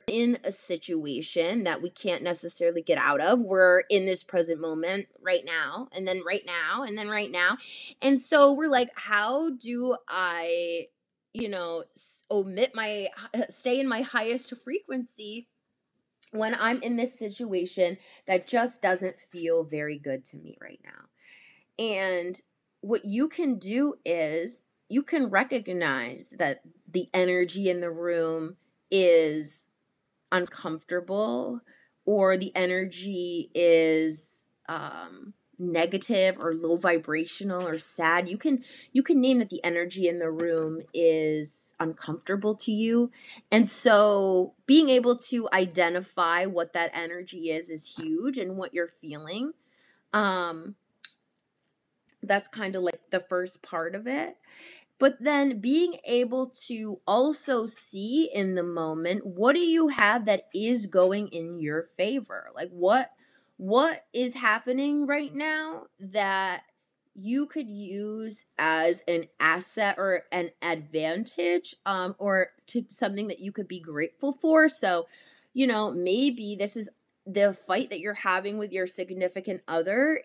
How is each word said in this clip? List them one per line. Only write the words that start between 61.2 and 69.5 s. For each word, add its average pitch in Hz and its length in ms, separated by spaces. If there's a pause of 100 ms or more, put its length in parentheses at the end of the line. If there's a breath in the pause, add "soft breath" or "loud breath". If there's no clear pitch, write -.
in 170 300
your 156 240
favor? 208 720
Like, 170 160
what, 185 400 (460 soft breath)
what 240 560
is 247 220
happening 254 760
right 285 260
now 311 540 (100)
that 190 640 (520)
you 240 320
could 285 220
use 208 760 (140)
as 160 500
an 170 180 (140)
asset 180 580